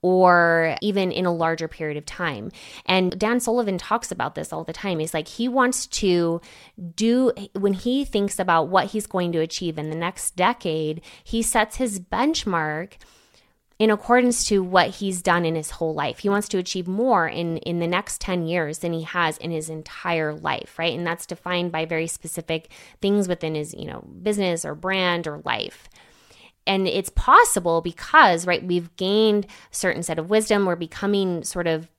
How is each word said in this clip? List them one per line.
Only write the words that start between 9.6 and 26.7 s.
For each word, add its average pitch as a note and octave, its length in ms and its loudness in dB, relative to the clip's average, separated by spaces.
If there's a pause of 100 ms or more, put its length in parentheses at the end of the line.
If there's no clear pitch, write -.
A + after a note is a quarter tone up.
in D3+ 120 -6
the D#3 60 -6
next E3+ 380 -8
decade, E3 640 -2 (220)
he A3+ 200 -2
sets A3 340 0
his G#3 240 -4
benchmark F3+ 960 -2 (840)
in A3 120 4
accordance A#3+ 580 4
to G3+ 140 4
what F#3 280 4
he's F#3 320 -4
done F3 220 4
in E3 100 0
his D#3 180 -6
whole D#3+ 220 -2
life. C#3+ 260 -4
He G3+ 80 0
wants G3+ 200 0
to G3 100 0
achieve F3+ 300 -4
more G3 400 2
in, E3 300 -2
in F3 200 -4
the E3+ 80 0
next - 340 -2
ten F3+ 260 -2
years D#3+ 320 -2
than E3+ 140 -4
he E3 100 -4
has D#3+ 360 -2
in E3+ 140 -6
his D#3+ 180 -6
entire D#3 640 -4
life, D3+ 420 -6
right? F3 200 -2
And F3 100 -4
that's E3+ 200 -6
defined F3 440 -4
by D#3+ 140 -2
very E3 240 -4
specific E3 600 -8 (320)
things G3+ 280 2
within E3+ 260 -2
his, D3+ 200 -6
you - 120 -10
know, - 140 -10
business F#3 640 -2
or D3 100 -6
brand F3 540 0
or D3+ 160 -8
life. - 440 -6 (760)
And F#3+ 220 2